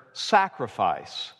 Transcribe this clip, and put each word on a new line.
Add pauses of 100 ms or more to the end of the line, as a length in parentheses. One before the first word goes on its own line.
(140)
sacrifice